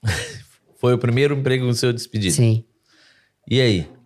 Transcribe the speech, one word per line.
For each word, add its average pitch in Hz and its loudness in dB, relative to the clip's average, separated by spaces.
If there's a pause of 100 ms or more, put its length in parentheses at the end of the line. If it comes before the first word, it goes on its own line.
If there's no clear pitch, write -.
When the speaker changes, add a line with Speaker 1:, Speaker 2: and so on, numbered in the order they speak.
Speaker 1:
<laughs> - -6 (340)
Foi 123 2
o 120 0
primeiro 135 0
emprego 131 -2
seu 123 0
despedido? 104 -4
Speaker 2:
Sim. 113 4 (880)
Speaker 1:
E 123 2
aí? 107 2 (180)